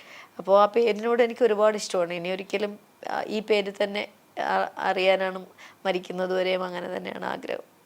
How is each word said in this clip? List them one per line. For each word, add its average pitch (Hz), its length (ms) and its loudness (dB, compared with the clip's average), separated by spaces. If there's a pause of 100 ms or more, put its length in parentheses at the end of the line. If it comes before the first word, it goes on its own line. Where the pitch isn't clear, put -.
(380)
അപ്പോൾ 185 240 4
ആ 208 40 6 (100)
പേരിനോട് 233 460 2
എനിക്ക് 233 260 2
ഒരുപാട് 214 340 4
ഇഷ്ടമാണ്. 175 380 -2
ഇനി 175 160 -4
ഒരിക്കലും, 202 360 -4 (400)
ആ, - 40 -4 (200)
ഈ - 20 0 (100)
പേര് 202 220 2 (120)
തന്നെ, 202 200 -2 (480)
ആ, 190 40 2 (340)
അറിയാനാണ് 190 500 2 (480)
മരിക്കുന്നത് 185 520 -2
വരെയും 185 300 0
അങ്ങനെ 180 280 -8
തന്നെയാണ് 190 380 -8
ആഗ്രഹം, - 300 -8 (220)